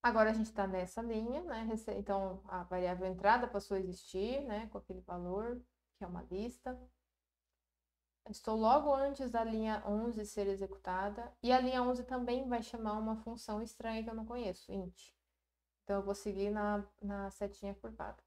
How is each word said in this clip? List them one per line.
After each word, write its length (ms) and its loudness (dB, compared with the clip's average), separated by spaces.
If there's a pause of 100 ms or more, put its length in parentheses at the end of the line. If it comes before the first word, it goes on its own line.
Agora 280 8
a 40 4
gente 200 0
tá 120 2
nessa 360 -2
linha, 420 -2
né? 200 -4
Rece-, 300 -2
então, 540 -2
a 160 -4
variável 420 0
entrada 420 6
passou 280 -2
a 40 2
existir, 680 -2
né? 220 -4
Com 100 -10
aquele 240 -10
valor, 600 -4 (360)
que 80 -8
é 20 -8
uma 160 -8
lista. 560 -6 (1500)
Estou 260 -2
logo 380 6
antes 360 2
da 140 2
linha 420 0
onze 400 0
ser 220 0
executada. 840 -4 (100)
E 80 6
a 80 10
linha 240 4
onze 200 2
também 440 -2
vai 160 0
chamar 300 -4
uma 240 0
função 440 -6
estranha 420 -4
que 60 -6
eu 60 -6
não 100 -4
conheço, 460 -6
int. 420 -8 (720)
Então, 140 0
eu 60 0
vou 120 0
seguir 340 0
na, 360 2 (160)
na 300 -4
setinha 440 -6
curvada. 520 -12